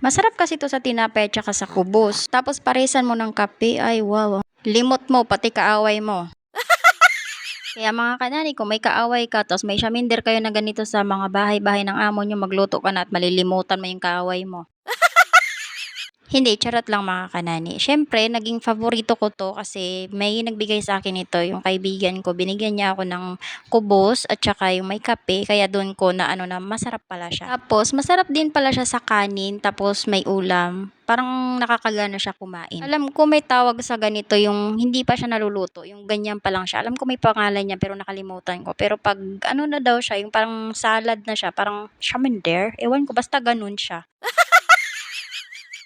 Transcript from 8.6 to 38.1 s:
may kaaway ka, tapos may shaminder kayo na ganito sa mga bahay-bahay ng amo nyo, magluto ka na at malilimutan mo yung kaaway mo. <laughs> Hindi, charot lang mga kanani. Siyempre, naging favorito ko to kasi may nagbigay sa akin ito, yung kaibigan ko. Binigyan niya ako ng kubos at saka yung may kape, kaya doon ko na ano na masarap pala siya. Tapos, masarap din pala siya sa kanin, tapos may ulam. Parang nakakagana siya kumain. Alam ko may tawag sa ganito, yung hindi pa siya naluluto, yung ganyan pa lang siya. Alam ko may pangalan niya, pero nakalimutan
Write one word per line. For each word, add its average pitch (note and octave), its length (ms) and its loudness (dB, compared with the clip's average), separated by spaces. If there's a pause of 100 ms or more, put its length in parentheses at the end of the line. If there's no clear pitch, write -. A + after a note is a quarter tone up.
may A3 80 -2
kaaway A#3 480 0
ka, A3 240 0
tapos F3 160 -2
may G3+ 160 -2
shaminder A3+ 400 0
kayo A3+ 160 2
na A3 160 -2
ganito G#3+ 320 -2
sa G#3+ 160 0
mga G3 320 -2
bahay-bahay G3+ 480 2
ng G3 160 -2
amo G#3 240 0
nyo, G#3 160 -2
magluto G3 400 0
ka F#3+ 160 0
na F3+ 100 -2
at - 60 -14
malilimutan F#3 720 0
mo F#3 80 -8
yung F#3 140 -10
kaaway F3+ 420 -2
mo. F3+ 240 -12 (160)
<laughs> B4 280 0 (1200)
Hindi, B3 240 4
charot A#3 320 -2
lang G3+ 160 0
mga F#3 240 -4
kanani. E3+ 480 -4
Siyempre, C#4+ 480 2
naging A3+ 320 -2
favorito A3+ 560 0
ko G#3+ 160 0
to G3 240 -8
kasi F#3 560 -8
may G#3 320 -2
nagbigay G#3+ 400 -2
sa G3 160 0
akin F#3 240 -4
ito, F3+ 240 -2
yung F#3 160 -4
kaibigan F#3+ 640 -2
ko. F3+ 80 0
Binigyan G3 400 -2
niya G3 240 0
ako F#3+ 80 -4
ng F3+ 320 -6 (320)
kubos G#3 560 4
at - 160 -2
saka G3 320 2
yung F#3 160 -2
may G3+ 80 -4
kape, G3+ 480 -2
kaya G3+ 240 2
doon G3 240 -2
ko F#3+ 160 2
na F3+ 240 0
ano F3+ 160 -6
na F#3 80 -6
masarap A3 480 -8
pala F3 240 -10
siya. F#3 240 -8
Tapos, A3+ 400 2
masarap F4 400 2
din D4+ 160 2
pala C4+ 240 2
siya B3+ 80 0
sa B3 160 -2
kanin, G3+ 640 0
tapos G3+ 480 0
may G3 160 0
ulam. F#3 640 0 (160)
Parang B3+ 560 0
nakakagana G#3+ 560 -2
siya G3 160 -6
kumain. F3 480 -12
Alam C#4+ 320 -2
ko D4+ 160 6
may D4+ 160 4
tawag B3 400 4
sa A#3 160 -4
ganito, G#3+ 320 0
yung G#3 480 4
hindi B3 240 0
pa A#3+ 80 2
siya A#3+ 160 -4
naluluto, G#3 560 -4
yung G3+ 240 -12
ganyan G#3 320 -4
pa G3 80 -2
lang F#3 160 -2
siya. A#2 160 -4
Alam B3 160 -4
ko C4 80 -6
may B3+ 160 -2
pangalan G#3 400 2
niya, G3 160 -4
pero G3 160 -4
nakalimutan F#3+ 720 -10